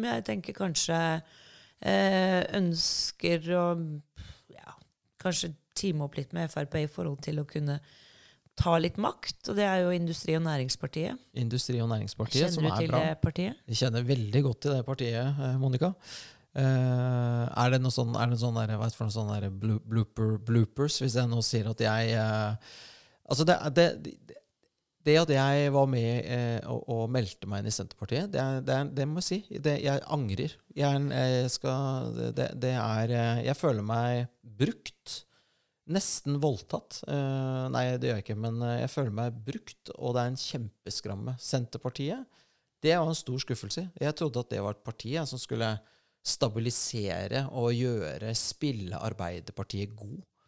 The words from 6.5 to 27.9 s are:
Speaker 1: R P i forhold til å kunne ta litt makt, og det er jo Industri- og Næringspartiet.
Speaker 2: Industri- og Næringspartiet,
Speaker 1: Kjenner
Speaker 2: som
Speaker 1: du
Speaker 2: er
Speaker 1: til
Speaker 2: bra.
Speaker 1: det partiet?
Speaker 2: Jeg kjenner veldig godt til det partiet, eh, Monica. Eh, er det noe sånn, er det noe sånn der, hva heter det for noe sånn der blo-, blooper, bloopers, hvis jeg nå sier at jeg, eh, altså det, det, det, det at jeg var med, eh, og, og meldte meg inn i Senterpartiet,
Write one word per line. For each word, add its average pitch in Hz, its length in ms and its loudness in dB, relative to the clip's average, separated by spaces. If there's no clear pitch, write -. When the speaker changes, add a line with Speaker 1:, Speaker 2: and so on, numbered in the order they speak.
Speaker 1:
R 143 160 -4
P 151 140 0
i - 20 -4
forhold 147 320 -6
til 151 220 -4
å 143 40 -6
kunne 147 300 -2
ta 170 220 4
litt 160 160 0
makt, - 560 -4
og 202 80 2
det 202 80 4
er 185 160 4
jo 180 80 4
Industri- 170 420 0
og 160 80 2
Næringspartiet. 151 760 -2
Speaker 2:
Industri- 123 460 0
og 117 100 0
Næringspartiet, 107 560 0
Speaker 1:
Kjenner 170 80 0
Speaker 2:
som 156 80 2
Speaker 1:
du 156 80 4
Speaker 2:
er - 80 0
Speaker 1:
til 160 80 0
Speaker 2:
bra. 160 160 2
Speaker 1:
det 156 160 -2
partiet? 180 480 0
Speaker 2:
Jeg 110 80 -2
kjenner 123 320 2
veldig 123 340 2
godt 131 200 0
til 143 100 0
det 127 140 0
partiet, 120 340 -2
eh, 131 200 0
Monica. 135 340 2
Eh, 123 840 4
er 127 80 6
det 131 140 4
noe 127 100 2
sånn, 117 220 0
er 113 100 2
det 120 80 4
noe 113 60 0
sånn 117 160 0
der, 110 180 0
hva 110 140 0
heter - 80 -4
det - 20 -16
for 113 80 -2
noe 104 80 -2
sånn 110 160 -2
der 101 220 -2
blo-, 107 320 0
blooper, 110 580 2
bloopers, 117 560 4
hvis 127 160 0
jeg 120 160 4
nå 117 140 2
sier 110 260 0
at 110 80 -4
jeg, 113 380 2
eh, 110 400 2
altså 131 180 2
det, 180 100 6
det, 170 100 8
det, - 360 -14
det 151 140 8
at 165 80 2
jeg 139 420 4
var 139 160 6
med, 120 380 2
eh, 120 420 -2
og, 120 220 -4
og 117 220 0
meldte 113 360 -2
meg 101 160 -4
inn 107 80 -2
i - 60 -2
Senterpartiet, 147 560 -4